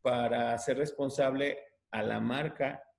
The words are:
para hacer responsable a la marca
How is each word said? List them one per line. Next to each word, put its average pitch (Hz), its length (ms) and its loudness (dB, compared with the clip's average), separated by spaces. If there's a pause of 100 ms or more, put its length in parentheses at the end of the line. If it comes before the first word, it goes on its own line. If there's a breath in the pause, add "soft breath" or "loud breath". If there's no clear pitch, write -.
para 120 520 2
hacer 123 260 0
responsable 139 800 0 (320)
a 110 120 -4
la 110 180 0
marca 143 640 -2 (160)